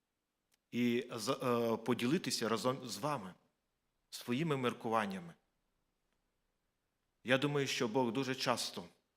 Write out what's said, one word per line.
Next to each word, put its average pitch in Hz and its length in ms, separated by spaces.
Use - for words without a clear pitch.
і 120 420
з-, 120 300
е, 117 340
поділитися 120 720
разом 123 400
з 98 100
вами 107 360
своїми 139 460
міркуваннями. 110 800
Я 127 120
думаю, 143 280
що 123 220
Бог 117 240
дуже 131 220
часто 113 540